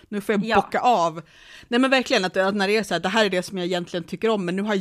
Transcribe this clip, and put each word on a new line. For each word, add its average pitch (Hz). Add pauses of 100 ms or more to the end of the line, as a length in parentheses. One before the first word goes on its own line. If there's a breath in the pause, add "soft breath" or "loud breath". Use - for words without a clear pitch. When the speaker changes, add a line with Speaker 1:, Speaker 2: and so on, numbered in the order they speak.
Speaker 1:
nu 208
får 220
jag 202
Speaker 2:
Ja. 220
Speaker 1:
bocka 202
av." 170 (460 loud breath)
Nej, 240
men 262
verkligen 240
att, 180
att 190
när 196
det 208
är 220
så 190
här, 165
"Det 185
här 214
är 196
det 180
som 196
jag 180
egentligen 175
tycker 220
om, 208
men 175
nu 196
har 208